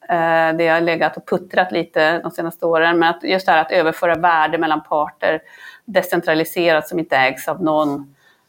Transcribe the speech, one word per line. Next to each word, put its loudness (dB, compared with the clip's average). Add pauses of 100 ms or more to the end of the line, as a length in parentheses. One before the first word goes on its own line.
Eh, 2
det 2
har 2
legat 0
och -16
puttrat -2
lite 0
de -8
senaste -6
åren, 2
men 4
att -2
just -2
det 4
här 4
att -2
överföra 0
värde 0
mellan -2
parter, -2 (440)
decentraliserat 0
som -6
inte -2
ägs 0
av -6
någon -2 (340)